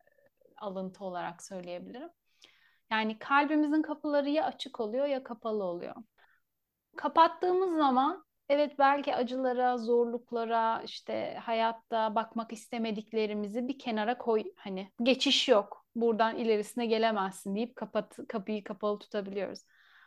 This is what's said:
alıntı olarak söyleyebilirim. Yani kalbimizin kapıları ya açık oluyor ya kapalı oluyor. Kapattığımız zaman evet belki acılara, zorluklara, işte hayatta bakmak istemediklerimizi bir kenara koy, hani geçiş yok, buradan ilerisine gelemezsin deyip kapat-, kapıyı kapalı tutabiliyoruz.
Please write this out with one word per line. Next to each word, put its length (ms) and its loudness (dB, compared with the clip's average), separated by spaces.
alıntı 480 -8
olarak 380 -8
söyleyebilirim. 680 -12
Yani 280 0
kalbimizin 640 4
kapıları 480 0
ya 160 2
açık 340 -8
oluyor 260 0
ya 180 -2
kapalı 400 -4
oluyor. 320 -6
Kapattığımız 760 4
zaman 500 2
evet 300 2
belki 360 4
acılara, 640 0
zorluklara, 1080 0
işte 560 -6
hayatta 720 0
bakmak 380 -4
istemediklerimizi 1120 -4
bir 120 -6
kenara 380 -2
koy, 260 2
hani 360 -8
geçiş 440 4
yok, 380 4
buradan 400 2
ilerisine 500 0
gelemezsin 680 0
deyip 200 -4
kapat-, 520 -6
kapıyı 360 -6
kapalı 360 -4
tutabiliyoruz. 600 -8